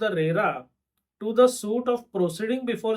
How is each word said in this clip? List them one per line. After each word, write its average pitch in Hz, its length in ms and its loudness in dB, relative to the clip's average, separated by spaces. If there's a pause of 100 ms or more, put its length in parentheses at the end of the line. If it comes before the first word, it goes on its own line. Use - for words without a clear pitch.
the 214 100 2
rera 165 380 0 (720)
to 214 180 -4
the 254 160 10
suit 240 380 -4
of 233 200 -6
proceeding 208 560 -2
before 220 280 -2